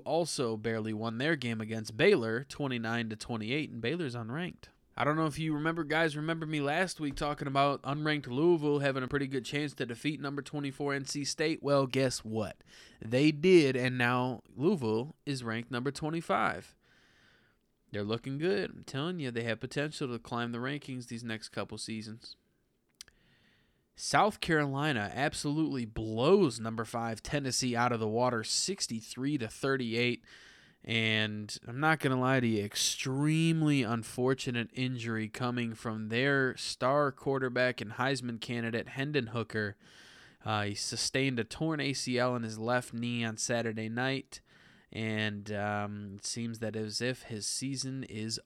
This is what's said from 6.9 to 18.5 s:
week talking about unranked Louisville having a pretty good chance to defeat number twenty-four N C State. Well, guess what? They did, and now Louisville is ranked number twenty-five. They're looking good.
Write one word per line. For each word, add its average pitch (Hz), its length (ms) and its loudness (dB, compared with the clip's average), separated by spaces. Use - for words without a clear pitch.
week 143 160 -2
talking 147 320 -2
about 139 360 4
unranked 151 440 0
Louisville 147 520 4
having 135 240 2
a 123 40 -4
pretty 139 180 0
good 131 200 -4
chance 147 300 -2
to 139 100 -2
defeat 127 340 -4
number 143 220 -4
twenty-four 143 520 -4
N 139 120 -2
C 143 180 -4
State. 156 400 -2
Well, 139 240 4
guess 127 320 2
what? 110 380 -4
They 131 280 4
did, 151 460 8
and 127 200 2
now 123 440 2
Louisville 131 600 2
is 131 200 -4
ranked 117 260 -4
number 127 200 -2
twenty-five. 160 840 -2
They're 104 120 -4
looking 117 340 -4
good. 185 340 -2